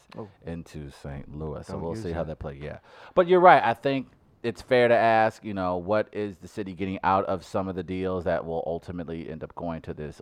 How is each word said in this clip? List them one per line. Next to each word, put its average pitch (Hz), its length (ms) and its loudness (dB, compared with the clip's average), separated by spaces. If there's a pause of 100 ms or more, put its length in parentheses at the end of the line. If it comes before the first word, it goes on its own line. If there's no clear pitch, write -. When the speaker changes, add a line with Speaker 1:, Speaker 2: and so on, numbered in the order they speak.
(160)
Speaker 1:
Oh. 110 120 -12 (180)
Speaker 2:
into 78 460 -12
Saint 69 440 -14
Louis. 76 300 -10
So - 80 -12
Speaker 1:
Don't 73 80 -8
Speaker 2:
we'll 82 140 -6
Speaker 1:
use 110 80 -10
Speaker 2:
see 90 80 -6
how 82 120 -4
Speaker 1:
that. 76 40 -6
Speaker 2:
that 78 120 -10
plays. 71 220 -12
Yeah. 73 160 -12 (380)
But 175 120 4
you're 180 120 6
right. 170 240 10
I 117 100 2
think 135 360 -2 (340)
it's 117 180 -4
fair 123 260 4
to 117 80 6
ask, 110 480 4
you 104 120 -6
know, 90 220 -2
what 104 340 0
is 101 260 -6
the 90 100 -20
city 95 280 -8
getting 95 280 -4
out 95 220 4
of 92 180 -2
some 95 240 -4
of 95 80 -6
the 90 60 -4
deals 92 440 -4
that 85 200 0
will 82 220 -4
ultimately 82 600 -8
end 78 160 -10
up 76 120 -14
going 82 260 -8
to 80 140 -10
this 73 260 -12